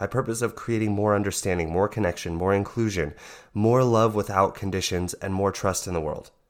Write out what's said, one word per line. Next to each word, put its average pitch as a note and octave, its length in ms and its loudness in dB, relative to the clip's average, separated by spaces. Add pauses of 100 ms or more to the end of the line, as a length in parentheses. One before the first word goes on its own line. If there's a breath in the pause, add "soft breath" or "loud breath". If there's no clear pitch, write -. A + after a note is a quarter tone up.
my G2 80 -4
purpose A2+ 340 -4
of A2+ 140 -4
creating A2 340 -2
more G#2 240 2
understanding, F#2 560 0
more F#2 160 2
connection, F2+ 480 -2
more F2+ 180 2
inclusion, G2 640 0 (400 loud breath)
more A#2 300 4
love A2+ 320 4
without G2 400 2
conditions, F#2 580 -2
and G2 180 -6
more F#2+ 200 0
trust - 340 -2
in F#2 80 -4
the E2+ 60 0
world. D2+ 320 -8 (180)